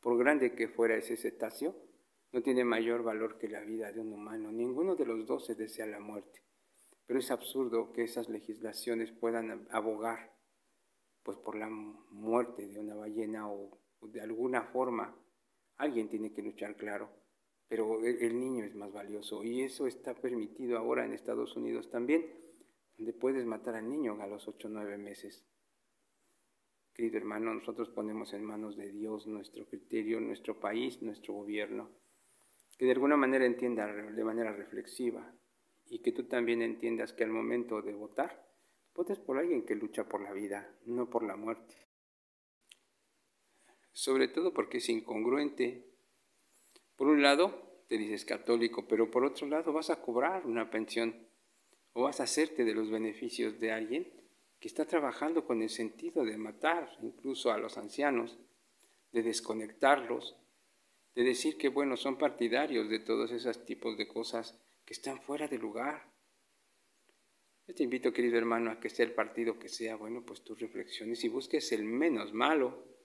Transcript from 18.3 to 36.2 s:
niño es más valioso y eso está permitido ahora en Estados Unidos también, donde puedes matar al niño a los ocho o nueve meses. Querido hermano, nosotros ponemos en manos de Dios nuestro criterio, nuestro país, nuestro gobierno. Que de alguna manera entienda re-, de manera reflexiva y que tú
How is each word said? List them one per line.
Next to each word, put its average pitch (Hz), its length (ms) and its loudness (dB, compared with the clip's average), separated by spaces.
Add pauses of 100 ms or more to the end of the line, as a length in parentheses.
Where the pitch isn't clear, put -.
niño 127 240 -2
es 101 100 -10
más 101 180 -10
valioso 104 520 -8
y 120 180 0
eso 135 240 -2
está 127 280 -4
permitido 120 640 -2
ahora 120 260 2
en 113 80 -4
Estados 117 440 -2
Unidos 117 340 -4
también, 139 360 4 (680)
donde 110 160 -4
puedes 131 340 2
matar 113 300 -4
al 110 120 -4
niño 123 320 -2
a 101 60 -6
los 101 220 -8
ocho 110 200 -12
o - 20 -6
nueve 104 280 -6
meses. 101 480 -14 (1500)
Querido 113 200 0
hermano, 107 360 -2
nosotros 110 360 -6
ponemos 107 420 -6
en 101 100 -8
manos 107 340 -8
de 101 140 -10
Dios 107 380 -6
nuestro 107 400 -10
criterio, 110 520 -2
nuestro 113 380 -6
país, 113 420 -2
nuestro 107 340 -8
gobierno. 104 560 -4 (840)
Que 131 100 4
de 127 40 10
alguna 135 260 8
manera 131 300 6
entienda 120 400 2
re-, 104 260 -8
de 110 120 0
manera 110 280 0
reflexiva 117 800 -4 (520)
y - 180 -10
que - 80 4
tú 123 140 -2